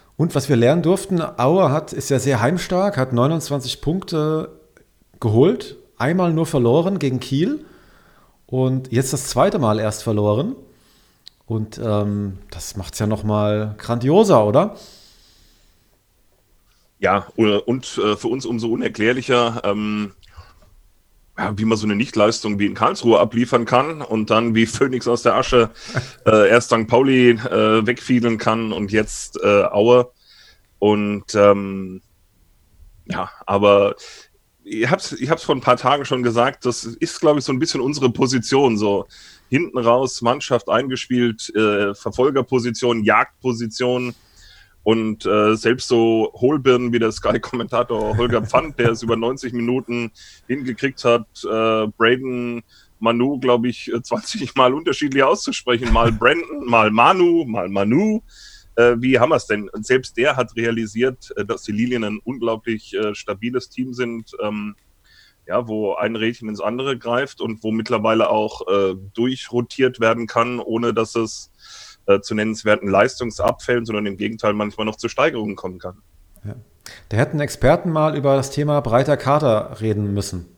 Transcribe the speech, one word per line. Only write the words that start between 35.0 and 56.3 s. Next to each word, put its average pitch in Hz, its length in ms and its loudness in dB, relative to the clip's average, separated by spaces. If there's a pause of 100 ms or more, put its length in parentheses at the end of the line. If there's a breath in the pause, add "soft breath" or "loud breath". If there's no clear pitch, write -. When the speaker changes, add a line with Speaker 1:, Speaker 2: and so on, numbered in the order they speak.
Speaker 2:
ich 127 160 -6
hab's 160 140 -2
vor 147 120 0
ein 127 60 -6
paar 127 160 4
Tagen 135 280 0
schon 127 180 -2
gesagt, 120 420 0
das 123 180 -4
ist, 117 380 -8
glaub 151 160 4
ich, 127 80 -4
so 143 80 -2
ein 127 60 0
bisschen 160 220 -2
unsere 135 300 0
Position, 131 640 2
so 101 280 0 (440 loud breath)
hinten 143 280 -2
raus, 123 460 2
Mannschaft 123 460 0
eingespielt, 123 840 -2
äh, 104 380 2
Verfolgerposition, 123 1080 0
Jagdposition. 120 1120 0 (680 soft breath)
Und, 110 420 0
äh, 107 300 2
selbst 117 340 -2
so 113 460 2
Hohlbirnen 127 580 2
wie 117 60 2
der 110 120 0
Sky-Kommentator 113 1040 -2
Holger 117 280 0
Pfand, 135 360 -2
der 117 120 2
es 113 120 -6
über 113 140 0
neunzig 120 340 -4
Minuten 120 600 -4 (360 loud breath)
hingekriegt 131 560 -6
hat, 120 220 2 (180)
äh, 110 440 0 (100)
Braden 120 640 -2 (380 soft breath)
Manu, 120 400 0
glaub 123 260 2
ich, - 260 -6
äh, 120 100 -4
zwanzig - 540 -8
Mal 127 180 4
unterschiedlich 139 500 0
auszusprechen. 123 680 0
Mal 113 220 4
Brandon, 151 520 -2